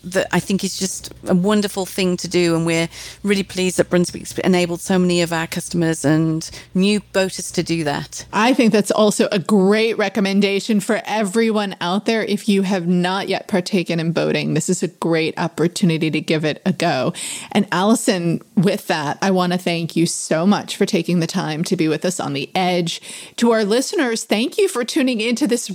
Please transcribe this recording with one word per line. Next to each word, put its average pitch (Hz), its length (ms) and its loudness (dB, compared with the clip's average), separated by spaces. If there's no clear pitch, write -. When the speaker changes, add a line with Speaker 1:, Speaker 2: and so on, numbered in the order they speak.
Speaker 1:
that 185 280 -2
I 170 80 2
think 196 240 -2
is - 120 -6
just - 360 -8
a - 40 4
wonderful 196 520 0
thing 180 320 -2
to - 100 -8
do, 175 300 2
and 165 80 0
we're 165 240 0
really 202 200 2
pleased 185 340 -2
that - 120 0
Brunswick's - 500 -2
enabled 175 420 0
so 185 180 0
many 175 220 2
of 170 100 -2
our 165 160 -2
customers 165 560 -2
and 160 460 2
new 202 260 2
boaters 190 400 -2
to 175 100 0
do 165 220 -2
that. 147 480 -6
Speaker 2:
I 233 200 4
think 220 200 4
that's 202 180 2
also 214 400 4
a 202 80 0
great 208 580 2
recommendation 196 840 2
for 208 240 -2
everyone 208 760 0
out 185 260 -2
there. 226 160 0
If - 280 -2
you 196 140 2
have 185 220 0
not 180 440 0
yet - 180 -4
partaken 175 540 0
in 160 100 0
boating, 156 440 0
this 165 120 0
is 185 160 0
a 170 60 -4
great 160 500 -2
opportunity 160 720 0
to 156 80 -2
give 156 240 0
it 151 220 -2
a 190 80 2
go. 135 400 0
And 202 180 2
Allison, 185 680 2
with 190 300 2
that, 151 340 -2
I 190 100 2
wanna 180 260 2
thank 170 380 -2
you 170 100 4
so 165 400 -2
much 196 300 2
for - 100 2
taking 175 360 0
the 160 60 -2
time 156 360 -4
to 185 140 -2
be 160 100 2
with 151 160 0
us 180 160 -2
on 143 140 -4
The 139 200 -6
Edge. 180 480 0
To 233 140 4
our 220 120 2
listeners, 240 600 0
thank 233 320 -2
you 392 100 2
for 247 160 -2
tuning 254 380 0
into 240 260 0
this 233 280 -2